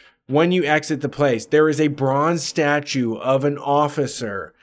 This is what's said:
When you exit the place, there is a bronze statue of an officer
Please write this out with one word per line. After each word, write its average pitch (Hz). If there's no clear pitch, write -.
When 160
you 180
exit 151
the 143
place, 135
there 151
is 147
a 151
bronze 139
statue 143
of 131
an 143
officer 139